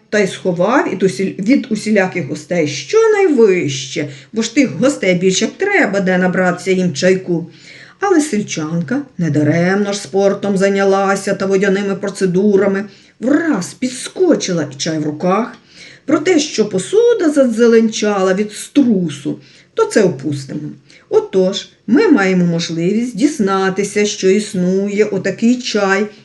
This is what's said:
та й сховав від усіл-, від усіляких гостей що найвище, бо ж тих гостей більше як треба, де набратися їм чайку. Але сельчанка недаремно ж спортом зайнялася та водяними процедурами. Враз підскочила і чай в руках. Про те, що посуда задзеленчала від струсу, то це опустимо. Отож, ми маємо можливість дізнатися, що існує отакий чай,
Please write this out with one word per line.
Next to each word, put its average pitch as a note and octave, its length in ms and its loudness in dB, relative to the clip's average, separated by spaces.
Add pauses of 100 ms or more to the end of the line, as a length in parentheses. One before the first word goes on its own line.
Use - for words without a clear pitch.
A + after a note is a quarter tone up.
(100)
та G#3 80 0
й G3+ 80 2
сховав F#3+ 680 0
від F#3+ 100 -6
усіл-, F#3+ 420 -2
від A3+ 260 2
усіляких F#3+ 560 -2
гостей D3+ 420 -2
що - 300 -2 (120)
найвище, A3+ 960 2 (240)
бо A3 100 -2
ж - 120 -6
тих C4+ 160 2
гостей G3 440 0
більше F#3 300 0
як - 100 -4
треба, C#4+ 460 0
де F#3 180 0
набратися F#3 520 0
їм F#3 220 0
чайку. F3+ 580 -2 (500)
Але F#4+ 200 2
сельчанка E3+ 840 -4 (160)
недаремно E3+ 760 0
ж G3+ 60 -6
спортом G3 580 -2
зайнялася G3 800 0
та F#3+ 120 -4
водяними G3 480 0
процедурами. G3 920 0 (360)
Враз C#4+ 540 0
підскочила B3+ 960 -2
і - 20 -16
чай D#3+ 240 -4
в D3+ 60 -4
руках. F#3 500 -2 (520)
Про D4+ 120 2
те, F4+ 200 2
що G#3+ 300 -2
посуда F#4+ 600 2
задзеленчала A3+ 1040 2
від G#3 180 -4
струсу, F3+ 840 0 (360)
то F4 100 2
це B3+ 180 2
опустимо. D3 580 -2 (480)
Отож, G3 600 0 (180)
ми G4 220 4
маємо F#3+ 360 4
можливість F3 720 -2
дізнатися, G3+ 880 0
що F#3+ 240 0
існує G3 760 0
отакий G#3+ 580 0
чай, G3+ 440 0 (180)